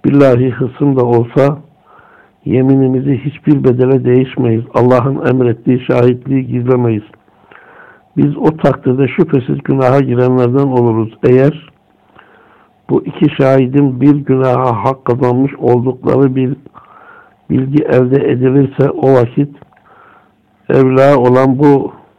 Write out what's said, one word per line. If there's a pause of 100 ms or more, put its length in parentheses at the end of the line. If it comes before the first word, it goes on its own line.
"Billahi
hısım
da
olsa (880)
yeminimizi
hiçbir
bedele
değişmeyiz. (100)
Allah'ın
emrettiği
şahitliği
gizlemeyiz. (1120)
Biz
o
takdirde
şüphesiz
günaha
girenlerden
oluruz."
Eğer (1200)
bu
iki
şahidin
bir
günaha
hak
kazanmış
oldukları
bir (960)
bilgi
elde
edilirse
o
vakit (1120)
evla
olan
bu (260)